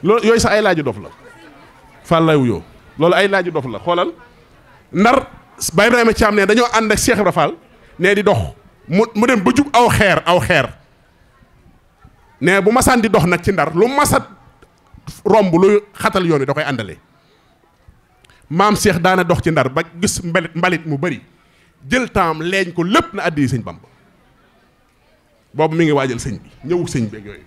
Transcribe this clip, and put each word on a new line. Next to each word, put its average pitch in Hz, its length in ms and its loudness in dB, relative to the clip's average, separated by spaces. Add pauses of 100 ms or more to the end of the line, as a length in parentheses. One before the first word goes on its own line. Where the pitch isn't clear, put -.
Loolu 208 240 2
yooyu 226 120 4
sax 214 140 0
ay 214 80 2
laaju 190 220 0
dof 107 200 -6
la. - 60 -16 (920)
Fall 160 220 2
lay 156 100 4
wuyoo. 117 280 0 (340)
Loolu 170 180 2
ay 190 120 2
laaju 190 240 -2
dof 151 140 -6
la. 110 140 -10
Xoolal, 175 320 -2 (800)
Ndar, 240 360 2 (460)
Baye 202 160 2
Ibrahima 226 240 2
Thiam 208 220 0
ne 196 100 2
dañoo 233 280 2
ànd 214 180 0
ak 202 80 0
Cheikh 240 200 0
Ibra 185 120 0
Fall, 160 240 -2 (440)
ne 185 160 2
di 208 80 -2
dox. 117 320 0 (320)
Mu, 185 160 2 (120)
mu 208 120 0
dem 240 160 2
ba 240 120 2
jub 285 180 2
aw 233 160 4
xeer, 180 360 2
aw 175 140 2
xeer. 135 300 -2 (1700)
Ne 185 200 2
bu 190 100 2
masaan 247 300 2
di 220 80 0
dox 196 160 2
nag 175 180 0
ci - 80 -2
Ndar, 156 240 -2
lu 202 120 4
masat 277 360 0 (1000)
romb 202 300 4
lu 196 240 4 (140)
xatal 196 340 -2
yoon 156 120 2
wi 135 60 -2
da 139 80 -4
koy 151 100 -4
àndale. 113 340 -6 (1500)
Maam 202 260 2
Cheikh 185 240 0
daana 185 240 2
dox 170 180 0
ci - 100 -2
Ndar 139 180 0
ba 139 120 -4 (200)
gis - 220 -4
mbalit, 165 320 -4
mbalit 170 300 -2
mu 147 120 -4
bari. 151 240 -6 (680)
Jël 220 220 -2
temps 175 280 0
leeñ 175 340 -4
ko 175 100 -4
lépp 262 300 -2
na 392 100 -8
addi 147 240 -2
Sëñ 120 160 -4
Bamba. 87 240 -16 (1700)
Boobu 156 220 -2
mi 165 100 2
ngi 151 60 2
waajal 135 280 -2
sëñ - 200 -10
bi, - 100 -20 (160)
ñëw 175 220 -4
sëñ 120 220 -4
bi 107 80 -16
ak 104 80 -18
yooyu. 92 220 -20